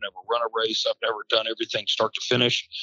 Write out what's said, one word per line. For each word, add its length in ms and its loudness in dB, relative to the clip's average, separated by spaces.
never 140 -8
run 140 2
a 140 -2
race. 340 0
I've 140 0
never 140 -2
done 180 2
everything 400 -4
start 280 0
to 60 -6
finish. 460 2